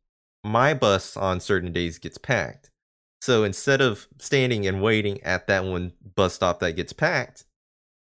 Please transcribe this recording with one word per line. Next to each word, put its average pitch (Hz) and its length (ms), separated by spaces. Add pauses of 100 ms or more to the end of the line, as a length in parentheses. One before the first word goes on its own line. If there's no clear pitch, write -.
(440)
my 120 300
bus 104 420
on 92 240
certain 90 320
days 85 260
gets - 200
packed. - 520 (500)
So 113 240
instead 135 360
of 120 280 (100)
standing 123 480
and 95 160
waiting 104 400
at 90 240
that 95 180
one 90 280 (240)
bus 92 180
stop 90 240
that 87 140
gets 87 200
packed, 151 520 (640)